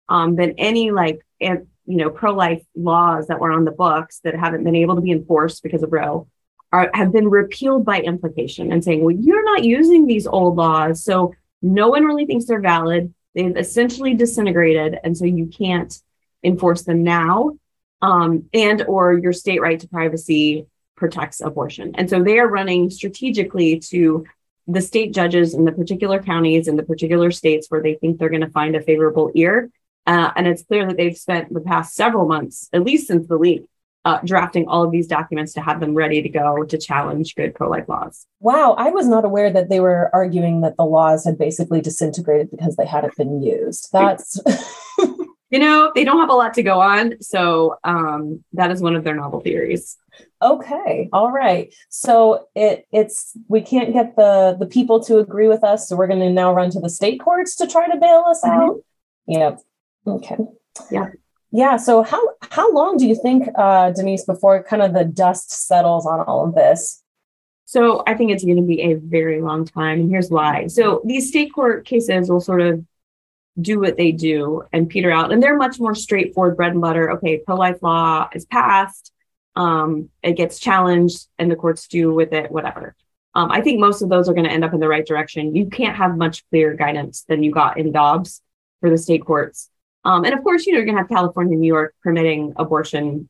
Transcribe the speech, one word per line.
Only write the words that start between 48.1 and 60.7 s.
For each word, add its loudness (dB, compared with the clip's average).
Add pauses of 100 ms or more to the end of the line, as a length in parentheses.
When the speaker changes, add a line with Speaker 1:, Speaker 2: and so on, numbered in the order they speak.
Speaker 1:
that 0
is -4
one 2
of -4
their -4
novel -8
theories. -6 (460)
Speaker 2:
Okay, -2
all 2
right. -2 (160)
So 2
it, 0
it's, -2 (120)
we 0
can't -2
get 0
the, 4
the -6
people 2
to 4
agree 2
with 2
us, 2
so -6
we're 2
gonna 0
now 2
run 0
to -6
the -4
state -2
courts -2
to -4
try 2
to -2
bail 6
us 0
Speaker 1:
Mm-hmm. 2
Speaker 2:
out? 0 (420)
Yep. 0 (460)
Okay. -8 (540)